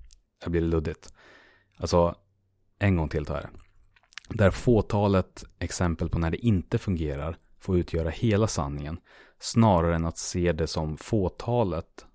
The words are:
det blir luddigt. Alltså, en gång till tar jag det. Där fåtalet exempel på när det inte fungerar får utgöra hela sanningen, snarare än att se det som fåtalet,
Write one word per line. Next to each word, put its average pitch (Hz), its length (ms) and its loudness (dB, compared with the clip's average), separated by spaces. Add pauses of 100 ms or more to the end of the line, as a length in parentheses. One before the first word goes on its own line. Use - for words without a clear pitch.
(440)
det - 60 -6
blir 85 120 0
luddigt. 82 520 -2 (640)
Alltså, 85 380 2 (640)
en 98 180 4
gång 78 120 0
till 73 160 -4
tar 76 100 -6
jag 71 80 -6
det. - 60 -14 (880)
Där 95 140 6
fåtalet 101 920 2 (160)
exempel 87 500 -2
på 85 100 -2
när 82 120 0
det - 140 -4
inte 107 320 2
fungerar 78 600 -4 (220)
får 92 180 0
utgöra 82 320 0
hela 107 380 0
sanningen, 71 500 -6 (420)
snarare 87 560 4
än 82 100 0
att 82 120 -6
se 87 340 0
det 80 160 -2
som 78 300 -6
fåtalet, 101 1160 -4